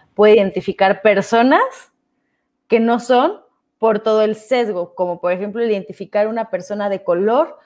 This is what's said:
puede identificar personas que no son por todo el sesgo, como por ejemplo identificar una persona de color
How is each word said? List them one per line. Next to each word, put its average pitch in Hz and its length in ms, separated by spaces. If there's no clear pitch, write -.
puede 214 220
identificar 190 680
personas 233 600
que 226 140
no 233 180
son 254 480
por 220 200
todo 214 240
el 214 120
sesgo, 208 600
como 175 260
por 180 100
ejemplo 202 320
identificar 208 640
una 226 220
persona 202 400
de 196 140
color 214 640